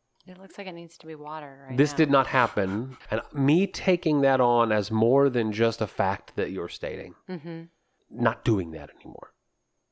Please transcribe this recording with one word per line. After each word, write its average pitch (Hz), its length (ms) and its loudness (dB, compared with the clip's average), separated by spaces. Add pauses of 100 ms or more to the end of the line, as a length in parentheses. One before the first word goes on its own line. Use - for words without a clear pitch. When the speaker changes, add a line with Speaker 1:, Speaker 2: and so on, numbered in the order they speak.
(260)
Speaker 1:
It 180 120 -20
looks 190 200 -20
like 196 100 -12
it 175 60 -12
needs 170 260 -16
to 156 80 -20
be 160 80 -12
watered 147 520 -14
right 127 100 -6
Speaker 2:
This 143 140 4
Speaker 1:
now. 143 60 -8
Speaker 2:
did 156 140 4
not 135 160 4
happen. 117 680 0 (120)
And 110 120 -4 (120)
me 143 340 4
taking 170 540 0
that 135 180 4
on 120 320 4
as 107 200 0
more 123 380 4
than 113 220 0
just 113 300 0
a 104 60 -2
fact - 480 -4
that 95 160 -2
you're 87 180 -6
stating, - 460 -10 (140)
Speaker 1:
Mm-hmm. 165 340 -10 (480)
Speaker 2:
not 117 340 -2
doing 95 260 0
that 78 240 -14
anymore. - 380 -20 (580)